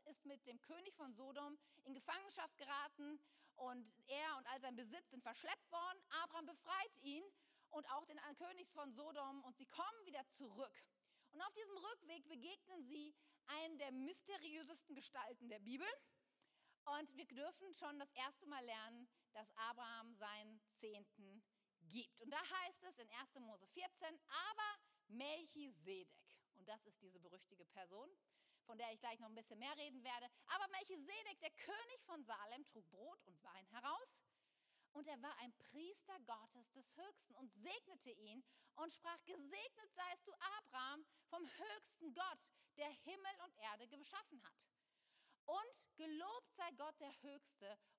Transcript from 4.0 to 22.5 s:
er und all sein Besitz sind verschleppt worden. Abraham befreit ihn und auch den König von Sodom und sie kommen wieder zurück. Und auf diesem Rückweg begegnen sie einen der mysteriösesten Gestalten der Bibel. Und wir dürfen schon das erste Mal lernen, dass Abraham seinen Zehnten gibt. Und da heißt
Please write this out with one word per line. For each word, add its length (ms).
er 320
und 80
all 140
sein 140
Besitz 360
sind 120
verschleppt 480
worden. 320
Abraham 240
befreit 560
ihn 220
und 220
auch 160
den 120
König 340
von 240
Sodom 500
und 140
sie 80
kommen 400
wieder 220
zurück. 580
Und 100
auf 100
diesem 240
Rückweg 500
begegnen 580
sie 300
einen 280
der 160
mysteriösesten 1040
Gestalten 560
der 80
Bibel. 280
Und 320
wir 100
dürfen 480
schon 240
das 140
erste 340
Mal 180
lernen, 420
dass 240
Abraham 580
seinen 440
Zehnten 720
gibt. 420
Und 80
da 100
heißt 440